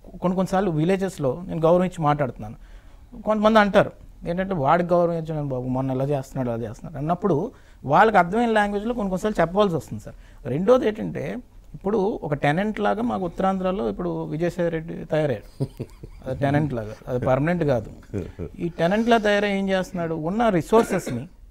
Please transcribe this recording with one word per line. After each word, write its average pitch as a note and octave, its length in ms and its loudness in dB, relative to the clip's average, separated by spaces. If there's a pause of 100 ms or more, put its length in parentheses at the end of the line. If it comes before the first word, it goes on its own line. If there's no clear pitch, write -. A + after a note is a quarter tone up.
(180)
కొన్ని F3+ 180 0
కొన్నిసార్లు F#3+ 340 0
విలేజెస్లో E3 760 0
నేను E3+ 140 -4
గౌరవం F3 240 6
ఇచ్చి F3 180 -4
మాట్లాడుతున్నాను, C#3 540 0 (680)
కొంతమంది G#3+ 360 4
అంటారు G3+ 340 4 (360)
ఏంటంటే, F#3+ 260 -2
"వాడికి F3 400 2
గౌరవం E3+ 220 2
ఇచ్చాను D#3 320 -4
బాబు, B2+ 200 -4
మొన్న C3 220 -2
ఇలా C3 140 0
చేస్తున్నాడు, C3 540 -2
అలా A#2 120 -6
చేస్తున్నాడు" D3 320 -10
అన్నప్పుడు F3 500 0 (320)
వాళ్ళకి G3 340 6
అర్థమైన G#3+ 320 2
లాంగ్వేజ్లో G#3 440 0
కొన్ని G3+ 160 -4
కొన్నిసార్లు G#3 300 -2
చెప్పవలసి F#3 340 2
వస్తుంది B2 280 -6
సార్. - 440 -18
రెండోది G3 420 4
ఏంటంటే, F#3 480 -6 (380)
ఇప్పుడు G#3 240 -2
ఒక F#3 360 -2
టెనెంట్ F3+ 460 0
లాగా G#3 220 0
మాకు G#3+ 220 -2
ఉత్తరాంధ్రలో F#3+ 640 -2
ఇప్పుడు F3 360 -4
విజయసాయి E3+ 440 -2
రెడ్డి E3 360 -6
తయారయ్యాడు. C#3+ 600 -2 (640)
అది C3 140 -6
టెనెంట్ C#3+ 320 2
లాగా, G#2+ 220 -6 (140)
అది B2 180 -2
పర్మనెంట్ D#3 380 2
కాదు. C#3 260 0 (680)
ఈ F3 100 -4
టెనెంట్ G3 400 0
లా A#3 100 6
తయారై G#3 400 2
ఏం G3 100 -2
చేస్తున్నాడు, F3+ 460 -2
ఉన్న F#3+ 340 0
రిసోర్సెస్ని, F3 800 0 (220)